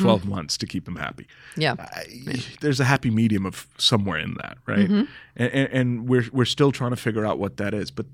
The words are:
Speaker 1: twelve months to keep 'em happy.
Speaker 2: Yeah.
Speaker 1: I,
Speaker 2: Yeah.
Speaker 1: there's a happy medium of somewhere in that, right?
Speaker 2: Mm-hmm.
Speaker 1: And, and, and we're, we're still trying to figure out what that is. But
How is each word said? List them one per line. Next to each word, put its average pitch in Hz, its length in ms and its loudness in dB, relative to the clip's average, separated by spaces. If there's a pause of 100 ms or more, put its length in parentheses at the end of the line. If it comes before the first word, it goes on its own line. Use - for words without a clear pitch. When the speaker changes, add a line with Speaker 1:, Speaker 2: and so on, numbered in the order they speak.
Speaker 1:
twelve 104 240 2
months 95 320 -4
to - 80 -6
keep - 220 -8
'em 87 80 -8
happy. - 300 -10 (300)
Speaker 2:
Yeah. 156 220 0
Speaker 1:
I, - 320 -14
Speaker 2:
Yeah. 127 300 -8 (200)
Speaker 1:
there's 143 200 0
a 135 60 4
happy 131 240 2
medium 107 360 2
of - 200 -10 (120)
somewhere 98 400 2
in - 240 -6
that, - 240 -12
right? - 220 4
Speaker 2:
Mm-hmm. 208 160 4 (320)
Speaker 1:
And, 120 160 0
and, 135 200 2
and 123 360 0
we're, 123 240 4
we're 131 120 4
still 143 280 4
trying 123 180 -2
to 120 60 -4
figure 110 280 -2
out 95 140 0
what 101 200 -2
that 101 140 -2
is. 101 200 -4
But 110 220 -8